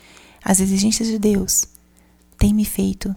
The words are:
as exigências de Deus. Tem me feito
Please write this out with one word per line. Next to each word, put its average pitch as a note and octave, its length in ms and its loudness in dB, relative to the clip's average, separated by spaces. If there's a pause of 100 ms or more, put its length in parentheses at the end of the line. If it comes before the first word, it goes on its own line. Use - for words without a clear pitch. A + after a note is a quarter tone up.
(440)
as F#3+ 160 2
exigências G3 480 0
de A3 100 -2
Deus. G3+ 480 0 (720)
Tem G#3 160 4
me G#3+ 120 2
feito G3 520 -4